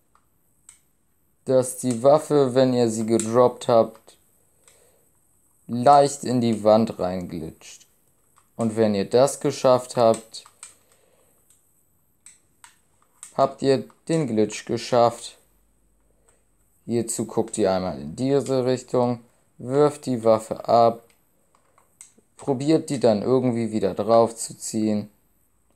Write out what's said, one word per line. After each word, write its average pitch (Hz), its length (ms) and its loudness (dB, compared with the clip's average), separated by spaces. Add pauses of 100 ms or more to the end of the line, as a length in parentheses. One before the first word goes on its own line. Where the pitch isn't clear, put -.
(1400)
dass 131 340 -2
die 120 240 -4
Waffe, 139 520 2
wenn 131 180 4
ihr 120 180 2
sie 113 160 -4
gedroppt 113 640 0
habt, 113 480 0 (1500)
leicht 139 580 4
in 123 160 -2
die 113 220 -2
Wand 107 360 4
reinglitscht. 87 880 -10 (680)
Und 113 200 -4
wenn 110 180 2
ihr 98 140 -4
das 139 320 2
geschafft 127 560 0
habt, 113 480 0 (3000)
habt 135 280 -2
ihr 135 220 0 (240)
den 160 180 -2
Glitch 107 400 -4
geschafft. 120 720 -2 (1500)
Hierzu 113 400 -4
guckt - 340 -6
ihr 98 140 0
einmal 90 260 -6
in 73 160 -14
diese 131 500 -2
Richtung, 123 560 -2 (360)
wirft 139 500 -2
die 123 160 -4
Waffe 113 460 0
ab, 117 340 4 (1300)
probiert 143 540 -2
die 139 100 -4
dann 110 220 2
irgendwie 117 500 0
wieder 98 220 -2
drauf 113 420 2
zu - 200 -12
ziehen. 107 540 -4 (640)